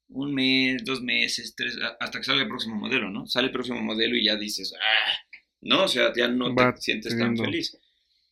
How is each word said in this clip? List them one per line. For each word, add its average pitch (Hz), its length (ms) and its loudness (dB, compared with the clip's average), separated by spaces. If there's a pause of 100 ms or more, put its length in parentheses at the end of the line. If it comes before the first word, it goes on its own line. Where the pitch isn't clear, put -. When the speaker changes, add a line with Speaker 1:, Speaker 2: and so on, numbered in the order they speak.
Speaker 1:
Un 139 260 -4
mes, 131 500 2
dos 131 180 -2
meses, 117 540 -2
tres, 120 260 -6
a-, 113 180 -6
hasta 117 180 -6
que 107 60 -8
salga 135 180 2
el 107 60 0
próximo 113 280 -6
modelo, 107 340 -2
¿no? 107 160 -8
Sale 123 220 0
el - 40 -4
próximo 120 300 -4
modelo 113 340 0
y 110 80 2
ya 104 120 2
dices, 101 440 -6
"Ah", 110 320 2 (500)
¿no? 165 220 4
O 185 40 2
sea, 120 260 2
ya 120 140 2
no 123 260 0
te 127 80 6
Speaker 2:
Va 123 140 4
Speaker 1:
sientes 113 400 -4
tan - 20 0
Speaker 2:
teniendo 117 260 2
Speaker 1:
feliz. - 340 -4 (540)